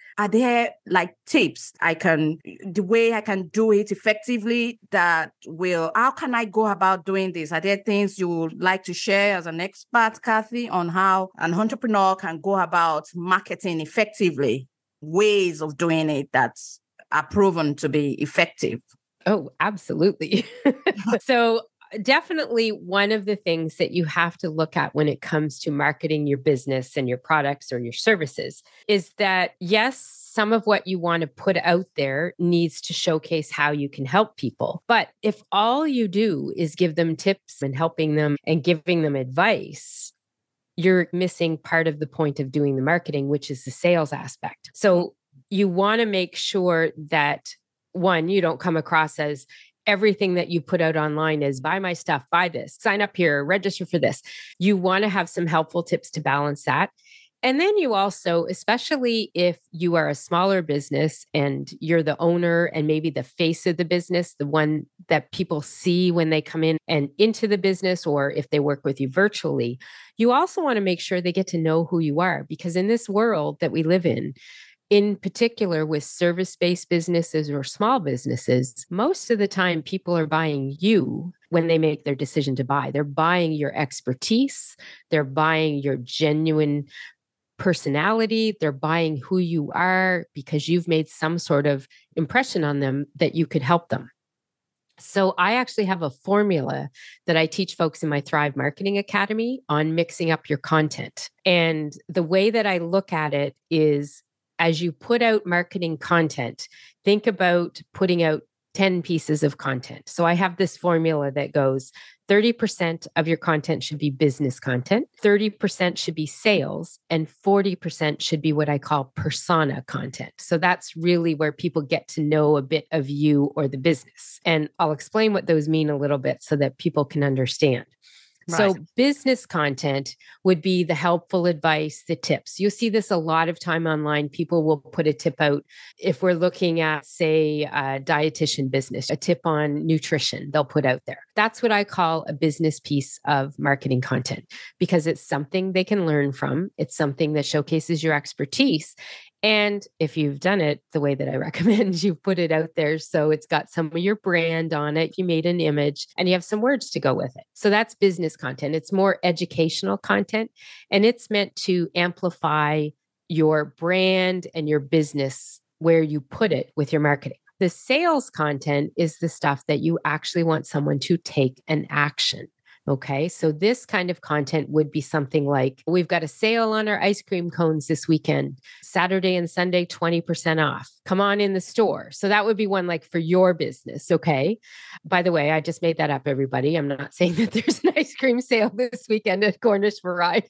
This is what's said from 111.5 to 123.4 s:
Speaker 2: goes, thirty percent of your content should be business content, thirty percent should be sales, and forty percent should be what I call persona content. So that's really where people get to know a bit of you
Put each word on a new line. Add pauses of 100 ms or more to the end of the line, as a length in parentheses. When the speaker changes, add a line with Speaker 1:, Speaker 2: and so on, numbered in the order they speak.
Speaker 2:
goes, (340)
thirty
percent (100)
of
your
content
should
be
business
content, (120)
thirty
percent
should
be
sales, (120)
and
forty
percent
should
be
what
I
call
persona
content.
So
that's
really
where
people
get
to
know
a
bit
of
you